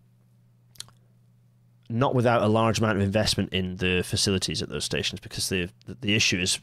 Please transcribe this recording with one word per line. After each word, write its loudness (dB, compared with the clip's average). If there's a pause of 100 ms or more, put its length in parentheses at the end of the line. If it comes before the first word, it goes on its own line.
(1900)
not 0
without 4
a 4
large 4
amount 2
of 2
investment 0
in -4
the 0
facilities -2
at -8
those -6
stations, -4
because -8
the, -2 (180)
the, -14
the 0
issue 2
is -2